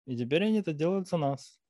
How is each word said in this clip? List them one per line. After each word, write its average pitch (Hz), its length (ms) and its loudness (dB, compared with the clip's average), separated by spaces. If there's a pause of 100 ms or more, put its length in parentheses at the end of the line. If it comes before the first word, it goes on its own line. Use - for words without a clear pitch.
и 127 100 -6
теперь 131 280 2
они 214 160 2
это 175 140 -4
делают 175 340 0
за 175 100 0
нас. 139 400 -2 (120)